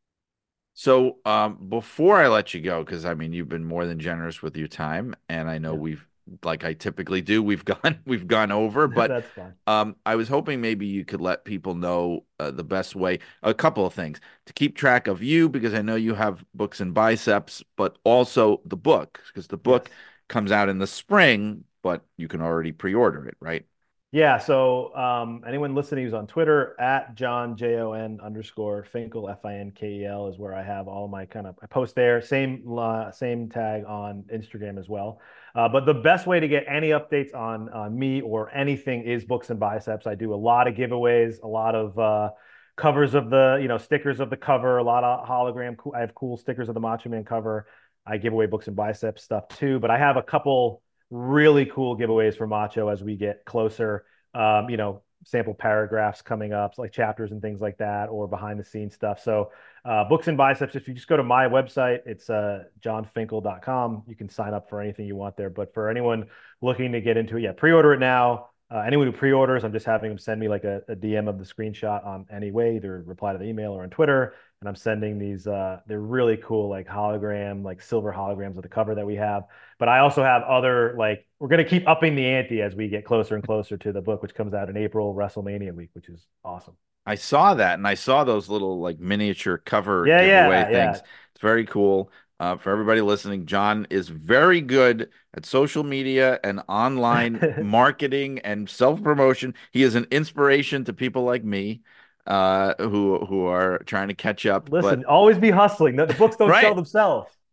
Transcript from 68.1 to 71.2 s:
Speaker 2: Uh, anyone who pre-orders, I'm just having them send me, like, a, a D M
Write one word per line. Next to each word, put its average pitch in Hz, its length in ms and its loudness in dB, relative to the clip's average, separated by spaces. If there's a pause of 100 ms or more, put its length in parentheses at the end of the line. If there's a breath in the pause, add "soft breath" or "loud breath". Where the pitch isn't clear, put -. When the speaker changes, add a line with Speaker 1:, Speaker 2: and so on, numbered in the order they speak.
Speaker 2:
Uh, 113 140 -4
anyone 139 220 2
who 120 60 0
pre-orders, 131 500 2
I'm 110 100 -4
just 110 140 -6
having 110 220 -2
them 101 100 -10
send 110 200 -6
me, 110 80 -4
like, 104 160 -2
a, 101 240 -6
a 113 80 -10
D 107 220 -4
M 107 100 -2